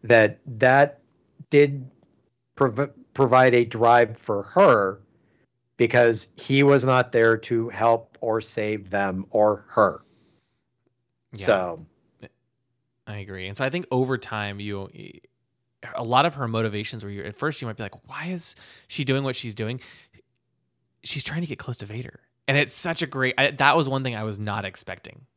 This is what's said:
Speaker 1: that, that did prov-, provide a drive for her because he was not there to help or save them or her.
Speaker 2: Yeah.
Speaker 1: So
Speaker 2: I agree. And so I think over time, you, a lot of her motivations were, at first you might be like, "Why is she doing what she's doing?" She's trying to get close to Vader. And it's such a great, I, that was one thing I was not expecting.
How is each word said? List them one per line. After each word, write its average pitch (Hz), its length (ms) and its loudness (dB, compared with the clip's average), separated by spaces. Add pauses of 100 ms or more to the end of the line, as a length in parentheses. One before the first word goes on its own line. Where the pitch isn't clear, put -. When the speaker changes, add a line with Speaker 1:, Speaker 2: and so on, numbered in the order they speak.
Speaker 1:
that, 107 420 6
that 131 540 2 (500)
did 143 340 4 (680)
prov-, 135 380 -2 (220)
provide 127 400 4
a 120 100 4
drive 117 520 4
for 101 280 -6
her 110 560 4 (760)
because 117 600 2
he 139 260 0
was 139 220 4
not 127 260 2
there 113 260 4
to 113 340 -4
help 117 500 0
or 113 200 -2
save 107 500 -6
them 98 400 -4
or 107 400 2
her. 98 340 2 (1300)
Speaker 2:
Yeah. 107 140 -10
Speaker 1:
So 90 400 -2 (1200)
Speaker 2:
I 104 80 -12
agree. 95 320 -12
And 101 80 -10
so 135 80 -4
I 131 60 -4
think 175 200 -8
over 131 280 -2
time, 101 420 -8
you, 101 280 -10 (1080)
a 120 80 -6
lot 127 220 2
of 143 80 -4
her 139 120 -8
motivations 110 580 -6
were, 101 60 -14
at 101 260 -12
first 147 240 -8
you 127 60 -10
might 110 100 -10
be 117 60 -12
like, - 260 -16
"Why - 180 -12
is 180 280 -8 (320)
she - 160 -10
doing 135 220 -2
what 131 100 -4
she's 110 220 -10
doing?" 113 240 -8 (1200)
She's - 220 -6
trying 151 160 -6
to 170 80 -6
get 131 100 -10
close - 200 -12
to 101 80 -14
Vader. 117 340 -14 (280)
And 135 80 2
it's 143 160 0
such 165 300 -4
a 147 40 -4
great, 131 300 -2
I, 139 140 2
that 139 260 4
was 139 140 0
one 135 120 -4
thing 123 140 -6
I 107 80 -6
was 104 140 -6
not 104 260 -6
expecting. - 640 -14 (100)